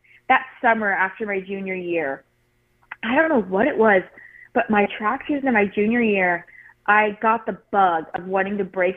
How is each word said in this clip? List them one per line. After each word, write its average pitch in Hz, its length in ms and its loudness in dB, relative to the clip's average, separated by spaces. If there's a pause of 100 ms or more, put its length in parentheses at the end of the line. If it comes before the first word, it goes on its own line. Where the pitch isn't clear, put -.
(280)
that - 180 2 (140)
summer 226 320 2
after 190 340 -2
my 196 140 -4
junior 190 340 -8
year, 170 500 -4 (800)
I 233 120 -2
don't 320 140 2
know 277 140 2
what 190 240 0
it 294 120 -2
was, 208 240 4 (500)
but - 160 0
my 208 180 2
track 220 400 -4
season 277 220 -4
in 240 60 2
my 208 120 4
junior 220 360 0
year, 185 420 0 (420)
I 208 260 4 (100)
got 226 240 0
the 196 120 -6 (120)
bug 180 440 2
of 180 120 -8
wanting 190 320 -2
to 196 60 -2
break 185 320 -2